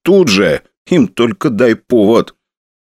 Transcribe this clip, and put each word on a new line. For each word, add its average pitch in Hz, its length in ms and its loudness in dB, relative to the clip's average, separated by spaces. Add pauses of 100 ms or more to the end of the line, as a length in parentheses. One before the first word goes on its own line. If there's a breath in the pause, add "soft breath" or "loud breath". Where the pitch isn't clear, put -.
тут 180 240 2
же, 95 340 -2 (260)
им 151 200 0
только 117 420 -4
дай 113 260 0
повод. 113 600 -2 (480)